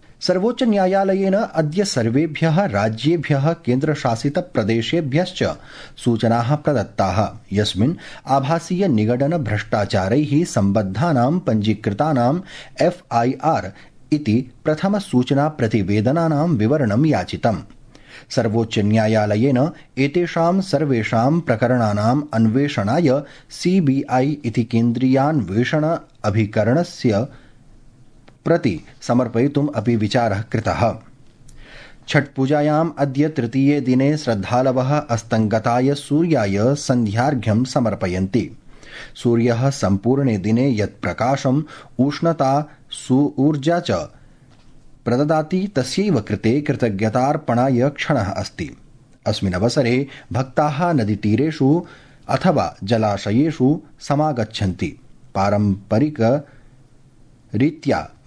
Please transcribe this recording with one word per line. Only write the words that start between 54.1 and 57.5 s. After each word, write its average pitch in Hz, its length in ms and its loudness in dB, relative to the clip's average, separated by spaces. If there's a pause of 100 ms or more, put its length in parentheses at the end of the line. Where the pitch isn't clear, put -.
पारम्परिकरीत्या 107 2750 -2 (180)